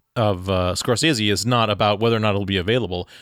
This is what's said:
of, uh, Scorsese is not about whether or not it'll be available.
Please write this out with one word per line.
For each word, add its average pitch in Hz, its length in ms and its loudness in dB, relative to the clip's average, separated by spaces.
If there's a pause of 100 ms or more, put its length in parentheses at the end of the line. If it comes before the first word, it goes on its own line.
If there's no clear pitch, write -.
(160)
of, 98 340 0
uh, 90 260 0
Scorsese 117 540 0
is 98 160 -2
not 117 240 2
about 104 300 0
whether 117 160 2
or 110 40 0
not 107 100 0
it'll 101 140 -2
be 95 120 -2
available. 92 520 -2 (140)